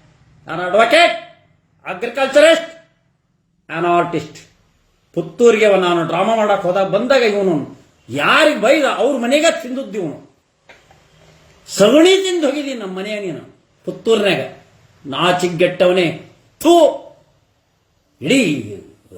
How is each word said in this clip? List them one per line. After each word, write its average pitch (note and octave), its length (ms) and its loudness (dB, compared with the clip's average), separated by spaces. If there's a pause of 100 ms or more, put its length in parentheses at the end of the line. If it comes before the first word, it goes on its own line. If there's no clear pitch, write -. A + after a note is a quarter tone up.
(460)
ನಾನು E3 160 -8
ಅಡ್ವೊಕೇಟ್, A#3 760 0 (500)
ಅಗ್ರಿಕಲ್ಚರಿಸ್ಟ್, C4+ 880 0 (960)
ನಾನು E3 200 -4
ಆರ್ಟಿಸ್ಟ್. E3+ 500 -2 (760)
ಪುತ್ತೂರಿಗೆ G#3+ 520 2
ಅವ G3 100 4
ನಾನು F3 300 0
ಡ್ರಾಮಾ G3 280 -2
ಮಾಡಕ್ G#3 280 0
ಹೋದಾಗ F#3+ 260 -2
ಬಂದಾಗ A#3+ 340 0
ಇವನು F#3+ 540 -2 (320)
ಯಾರಿಗ್ A#3 520 0
ಬೈದ C#4 240 2
ಅವ್ರ A#3 320 -2
ಮನೆಗೆ C#4 460 0
ತಿಂದದ್ದು A#3+ 360 -10
ಇವನು. D3+ 360 -10 (1300)
ಸಗಣಿ D#4+ 540 4
ತಿಂದು F4+ 240 -2
ಹೋಗಿದ್ದೀನಿ C4+ 340 -6
ನಮ್ಮ F#3 180 -10
ಮನೆಯ G#3 220 -8
ನೀನು D#3+ 420 -12 (220)
ಪುತ್ತೂರ್ನಾಗ. G3+ 560 -2 (680)
ನಾಚಿಗೆಟ್ಟವನೇ, F3 1040 0 (480)
ಥೂ. E4+ 140 4 (1500)
ಇಡೀ C#3+ 540 -2 (440)